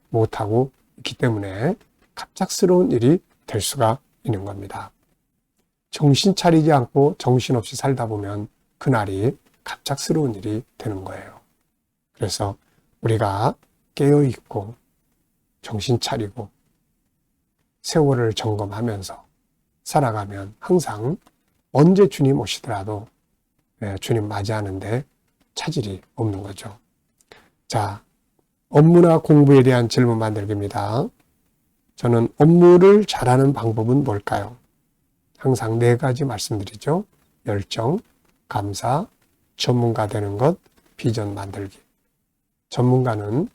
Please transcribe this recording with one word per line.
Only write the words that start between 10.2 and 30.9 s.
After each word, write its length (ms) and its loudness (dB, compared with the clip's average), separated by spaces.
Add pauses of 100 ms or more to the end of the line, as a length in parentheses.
일이 280 -8 (140)
되는 260 -8
거예요. 380 -18 (720)
그래서 440 -6 (440)
우리가 540 -2 (400)
깨어있고 800 0 (880)
정신 380 -2
차리고 480 -8 (1300)
세월을 520 0
점검하면서 920 -8 (600)
살아가면 720 -4
항상 560 -2 (560)
언제 360 6
주님 320 0
오시더라도, 640 -8 (760)
예, 180 -8
주님 280 -2
맞이하는데 760 -6 (500)
차질이 480 -8 (120)
없는 280 -6
거죠. 360 -16 (880)
자, 360 -6 (640)
업무나 500 6
공부에 440 6
대한 260 4
질문 300 2
만들기입니다. 920 -4 (880)